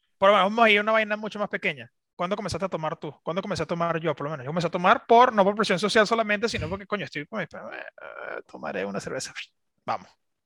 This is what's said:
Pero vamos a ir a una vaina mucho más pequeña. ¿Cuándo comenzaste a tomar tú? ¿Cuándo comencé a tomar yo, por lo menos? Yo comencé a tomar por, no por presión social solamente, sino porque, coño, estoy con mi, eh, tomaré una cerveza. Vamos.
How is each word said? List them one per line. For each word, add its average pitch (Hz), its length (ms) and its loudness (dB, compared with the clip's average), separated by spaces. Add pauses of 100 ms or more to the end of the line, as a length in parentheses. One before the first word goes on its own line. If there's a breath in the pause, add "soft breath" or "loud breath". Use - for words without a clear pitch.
(200)
Pero 196 140 8
vamos 208 300 4
a 220 60 8
ir 208 80 4
a 208 40 2
una 214 100 0
vaina 214 260 0
mucho 214 220 -10
más 202 100 -4
pequeña. 156 420 -6 (240)
¿Cuándo 180 200 -2
comenzaste 190 300 -6
a 185 40 -8
tomar 156 280 -6
tú? 151 160 -12 (100)
¿Cuándo 170 180 -4
comencé 175 220 -4
a - 20 -2
tomar 170 340 -2
yo, 160 160 -2
por 143 100 -8
lo 151 60 -8
menos? 135 140 -10
Yo 135 40 -8
comencé 170 180 -2
a 165 40 -4
tomar 190 360 2
por, 240 260 8
no 208 100 6
por 202 120 4
presión 196 240 0
social 208 280 4
solamente, 220 400 0
sino 156 220 -6
porque, 196 160 -8
coño, 190 200 -4
estoy 151 200 -8
con 214 140 -10
mi, 165 60 -6
eh, - 1040 -12
tomaré - 380 -6
una 98 140 -6
cerveza. - 340 -8 (520)
Vamos. 110 220 -6 (380)